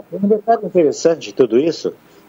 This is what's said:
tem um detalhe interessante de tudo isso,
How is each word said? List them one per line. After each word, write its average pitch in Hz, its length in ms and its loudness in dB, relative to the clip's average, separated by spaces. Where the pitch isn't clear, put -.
tem 175 100 -8
um 202 60 0
detalhe 220 380 0
interessante 165 600 0
de 101 60 -14
tudo 117 260 2
isso, 147 320 -2